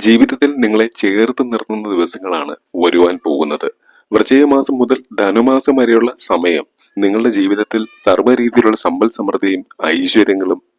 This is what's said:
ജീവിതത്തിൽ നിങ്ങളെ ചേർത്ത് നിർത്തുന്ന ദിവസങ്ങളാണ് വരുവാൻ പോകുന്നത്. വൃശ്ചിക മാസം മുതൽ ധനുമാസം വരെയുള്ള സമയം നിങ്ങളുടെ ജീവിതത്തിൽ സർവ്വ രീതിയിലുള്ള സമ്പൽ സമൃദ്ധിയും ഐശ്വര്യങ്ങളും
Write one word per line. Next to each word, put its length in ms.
ജീവിതത്തിൽ 460
നിങ്ങളെ 240
ചേർത്ത് 500
നിർത്തുന്ന 420
ദിവസങ്ങളാണ് 640
വരുവാൻ 320
പോകുന്നത്. 420
വൃശ്ചിക 320
മാസം 260
മുതൽ 180
ധനുമാസം 580
വരെയുള്ള 300
സമയം 380
നിങ്ങളുടെ 340
ജീവിതത്തിൽ 460
സർവ്വ 340
രീതിയിലുള്ള 460
സമ്പൽ 320
സമൃദ്ധിയും 440
ഐശ്വര്യങ്ങളും 680